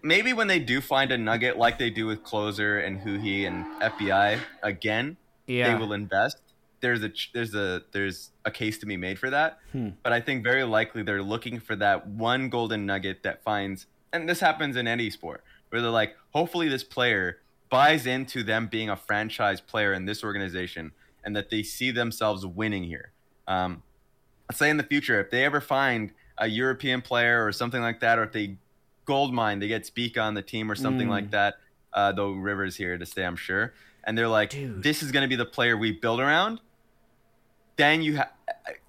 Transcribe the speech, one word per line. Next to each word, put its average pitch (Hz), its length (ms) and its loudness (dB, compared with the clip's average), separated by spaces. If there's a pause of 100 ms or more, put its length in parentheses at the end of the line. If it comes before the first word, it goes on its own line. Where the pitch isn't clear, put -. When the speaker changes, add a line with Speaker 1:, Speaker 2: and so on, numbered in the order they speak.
Speaker 1:
maybe 208 320 4
when 220 140 2
they 185 120 4
do 127 220 0
find 135 320 2
a 123 40 2
nugget 113 400 2
like 117 200 4
they 120 120 0
do 110 180 -2
with 107 160 -4
Closer 104 560 0
and 95 200 -4
Huhi 101 480 -2
and 85 180 -6 (160)
F 110 160 0
B 101 140 0
I 104 280 4 (240)
again, 110 520 -2 (300)
Speaker 2:
Yeah. 120 260 2
Speaker 1:
they 107 80 2
will 107 140 -4
invest. 104 480 0 (400)
There's 120 220 0
a 107 60 -4
ch-, - 240 -8
there's 113 220 -4
a, 92 260 -2 (100)
there's 98 400 -4 (140)
a 110 60 -2
case 107 280 -4
to 107 60 -12
be 101 120 -6
made 92 200 -6
for 131 120 -4
that. 151 300 0 (120)
Speaker 2:
Hmm. 120 180 -4 (140)
Speaker 1:
But 117 100 2
I 120 80 2
think 131 220 -4
very 127 200 2
likely 110 400 0
they're 98 200 -2
looking 113 360 -6
for 113 180 -8
that 98 300 2
one 117 420 0
golden 110 360 -2
nugget 95 380 -4
that - 200 -4
finds, 98 440 -4 (260)
and 165 160 -2
this 170 100 0
happens 156 380 2
in 117 100 0
any 117 220 0
sport, - 340 -12 (260)
where 117 120 -2
they're 117 100 0
like, 110 240 2 (180)
"Hopefully 170 360 0
this 131 140 -2
player 101 560 0 (300)
buys 143 360 6
into 127 380 -2
them 110 240 0
being 110 220 -2
a 98 60 0
franchise 104 640 -2
player 104 320 0
in 92 140 -2
this 107 180 -6
organization 90 680 -6 (340)
and 104 100 -6
that 101 140 -4
they 110 140 -2
see 127 280 -4
themselves 110 540 0
winning 98 400 -4
here." 78 260 -12 (380)
Um, 92 320 -2 (680)
let's - 120 -10
say 147 100 4
in 151 80 2
the 143 60 0
future, 139 360 2
if 98 120 -2
they 123 120 2
ever 143 160 2
find 131 520 0 (260)
a 110 100 0
European 127 540 0
player 120 440 2
or 104 60 0
something 120 300 -2
like 117 180 -2
that, 117 200 4
or 110 40 2
if 107 80 -4
they 104 240 -4 (520)
gold 139 260 2
mine. 107 240 2
They 101 100 -4
get 110 200 -2
Spica 120 340 -4
on 107 140 0
the 98 80 -6
team 110 260 -6
or 107 60 -2
something 127 320 0
Speaker 2:
Mm. 107 40 0
Speaker 1:
like 101 200 -2
that. 101 240 2 (380)
Uh, 101 180 4
though 98 220 -2
Rivers 98 420 -4
here 90 240 -4
to 87 80 -8
stay, 95 180 -4
I'm 87 100 -2
sure. 101 380 -2 (300)
And 110 120 -4
they're 117 120 2
like, 107 240 4
Speaker 2:
Dude. 123 320 -8
Speaker 1:
"This 151 180 2
is 143 100 -6
gonna 135 160 2
be 127 80 0
the 120 100 0
player 120 300 2
we 110 160 0
build 117 280 0
around." 170 420 2 (1160)
Then 156 240 6
you 151 160 2
ha-, - 140 0 (580)